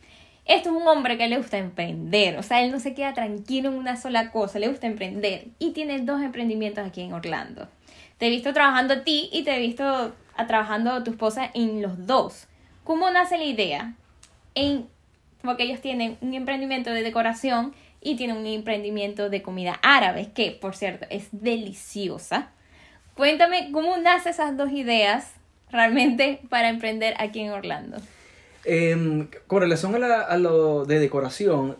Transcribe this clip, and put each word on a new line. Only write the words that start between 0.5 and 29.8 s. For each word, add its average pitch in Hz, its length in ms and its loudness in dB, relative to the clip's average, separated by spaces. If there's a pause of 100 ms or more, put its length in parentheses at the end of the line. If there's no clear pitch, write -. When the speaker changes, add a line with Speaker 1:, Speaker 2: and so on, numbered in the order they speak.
Speaker 1:
es 330 60 2
un 330 120 2
hombre 262 300 4
que 233 100 0
le 233 100 2
gusta 233 200 -4
emprender, 175 800 0
o 190 60 -6
sea, 240 200 2
él 247 80 0
no 269 80 -4
se 262 140 -6
queda 277 200 -4
tranquilo 233 560 -4
en 262 60 -4
una 254 220 -6
sola 233 340 -2
cosa, 208 280 -2
le 214 80 0
gusta 269 180 -4
emprender. 202 600 -4 (120)
Y 330 140 -2
tiene 294 300 -6
dos 285 200 -2
emprendimientos 220 640 -4
aquí 180 160 -10
en 180 120 -10
Orlando. 165 540 -10 (520)
Te 240 80 0
he - 20 2
visto 247 240 -2
trabajando 269 400 6
a 262 100 -2
ti 311 300 0
y 339 100 -2
te 277 120 0
he 247 40 0
visto 240 540 -2 (240)
a, 233 100 -2
trabajando 220 440 0
a 254 120 -2
tu 240 80 -4
esposa 226 420 -2
en 220 280 0
los 180 240 -6
dos. - 420 0 (360)
¿Cómo 320 260 2
nace 359 300 4
la 320 60 -2
idea? 214 480 -2 (600)
En, 277 340 -2 (540)
porque 247 220 -4
ellos 247 180 -6
tienen 233 400 -4
un 262 140 -6
emprendimiento 262 560 -4
de 226 100 -2
decoración 233 720 -2 (260)
y 285 160 -4
tienen 233 220 -4
un 220 80 -8
emprendimiento 208 840 -4
de 196 100 -2
comida 185 400 -6
árabe, 190 540 4
que, 214 160 0
por 190 240 -8
cierto, 190 340 -6
es 202 220 -10
deliciosa. 208 1200 -6 (640)
Cuéntame, 311 560 4
¿cómo 330 260 0
nacen 349 340 4
esas 302 240 -2
dos 277 160 -2
ideas 233 600 2 (400)
realmente 247 680 4 (100)
para 233 200 2
emprender 220 480 -2
aquí 214 220 -4
en 208 120 -6
Orlando? 196 460 -8 (680)
Speaker 2:
Em, 165 600 2 (200)
con 196 140 4
relación 170 340 2